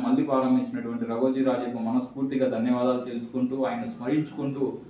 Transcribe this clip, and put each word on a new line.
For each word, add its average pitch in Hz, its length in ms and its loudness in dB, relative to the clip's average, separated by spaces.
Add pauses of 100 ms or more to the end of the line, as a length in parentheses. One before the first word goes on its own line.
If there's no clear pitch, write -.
మళ్ళీ 131 160 4
ప్రారంభించినటువంటి 123 840 0
రఘోజీ 131 380 2
రాజేకు 123 340 0
మనస్ఫూర్తిగా 127 840 0
ధన్యవాదాలు 123 400 2
తెలుసుకుంటూ, 123 640 -2
ఆయన 120 200 -2
స్మరించుకుంటూ 135 920 -2 (120)